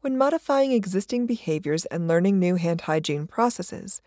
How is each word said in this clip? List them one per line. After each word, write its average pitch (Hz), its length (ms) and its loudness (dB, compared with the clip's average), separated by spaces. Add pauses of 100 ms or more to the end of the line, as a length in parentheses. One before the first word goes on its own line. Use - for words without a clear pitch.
When 262 180 -4
modifying 277 540 2
existing 208 540 0
behaviors 160 600 -2
and 170 220 -4
learning 180 300 4
new 180 180 2
hand 170 260 -2
hygiene 156 440 -2
processes, - 800 -4